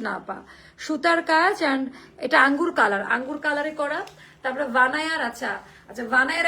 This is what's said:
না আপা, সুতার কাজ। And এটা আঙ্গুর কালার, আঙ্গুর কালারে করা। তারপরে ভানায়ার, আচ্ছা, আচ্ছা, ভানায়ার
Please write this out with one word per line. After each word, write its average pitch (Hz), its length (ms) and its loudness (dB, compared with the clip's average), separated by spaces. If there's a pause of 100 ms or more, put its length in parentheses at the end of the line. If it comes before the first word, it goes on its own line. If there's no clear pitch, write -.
না 202 140 -4
আপা, 190 180 -10 (460)
সুতার 330 380 2
কাজ। 330 320 4 (180)
And 269 120 0 (420)
এটা 285 200 4
আঙ্গুর 285 320 2
কালার, 202 240 2 (120)
আঙ্গুর 262 240 -6
কালারে 294 320 -2
করা। 302 300 -4 (440)
তারপরে 269 220 -4 (120)
ভানায়ার, 302 500 2
আচ্ছা, 240 220 -8 (380)
আচ্ছা, 208 140 -10 (140)
ভানায়ার 320 320 2